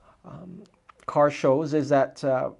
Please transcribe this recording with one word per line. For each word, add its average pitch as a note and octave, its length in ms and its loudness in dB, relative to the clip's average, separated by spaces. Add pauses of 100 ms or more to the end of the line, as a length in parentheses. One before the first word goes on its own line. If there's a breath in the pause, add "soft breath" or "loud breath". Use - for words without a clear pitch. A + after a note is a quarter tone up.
(260 soft breath)
um, F3+ 360 -18 (440)
car D3 260 2
shows C#3+ 420 0
is D3 160 -2
that, C3 340 2
uh, C3 360 -2